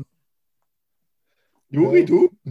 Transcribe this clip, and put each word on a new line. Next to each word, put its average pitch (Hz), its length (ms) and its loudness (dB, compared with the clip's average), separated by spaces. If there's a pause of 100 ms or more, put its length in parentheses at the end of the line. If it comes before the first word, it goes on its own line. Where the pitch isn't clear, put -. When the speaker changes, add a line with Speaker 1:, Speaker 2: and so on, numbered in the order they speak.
(1700)
Speaker 1:
Juri, 165 300 0
Speaker 2:
Ja. - 60 0
Speaker 1:
du? 208 240 2 (200)